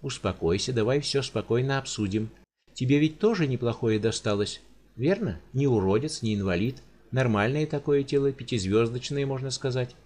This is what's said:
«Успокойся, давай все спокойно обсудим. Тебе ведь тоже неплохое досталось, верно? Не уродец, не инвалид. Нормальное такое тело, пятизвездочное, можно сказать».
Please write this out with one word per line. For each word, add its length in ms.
«Успокойся, 680
давай 300
все 200
спокойно 560
обсудим. 520
Тебе 260
ведь 200
тоже 280
неплохое 520
досталось, 640
верно? 460
Не 160
уродец, 540
не 140
инвалид. 460
Нормальное 560
такое 360
тело, 280
пятизвездочное, 920
можно 260
сказать». 440